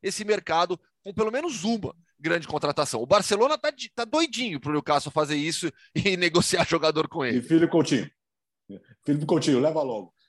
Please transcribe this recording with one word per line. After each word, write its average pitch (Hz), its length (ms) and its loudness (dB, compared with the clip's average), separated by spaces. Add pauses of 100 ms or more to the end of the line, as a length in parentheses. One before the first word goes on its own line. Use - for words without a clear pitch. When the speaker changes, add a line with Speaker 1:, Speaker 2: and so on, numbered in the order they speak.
Speaker 1:
esse 202 240 -6
mercado 180 520 0 (260)
com 196 100 -14
pelo 220 180 0
menos 254 340 -4
uma 214 280 -2 (240)
grande 160 300 -2
contratação. 147 540 -2
O 120 40 -4
Barcelona 208 520 2
tá 311 120 -2
di-, 262 240 -12
tá 233 120 -4
doidinho 233 520 -2
pro 139 140 -6
Newcastle 147 400 0
fazer 151 240 0
isso 151 340 -4 (140)
<laughs> - 100 -20
e 185 220 2
negociar 175 500 2
jogador 156 440 0
com 151 160 -4
ele. 123 140 0
Speaker 2:
E - 20 -2
Filipe 165 280 4
Coutinho. 151 400 2 (960)
Filipe 147 200 0
Coutinho, 151 340 2
leva 156 240 2
logo. 110 300 -8 (160)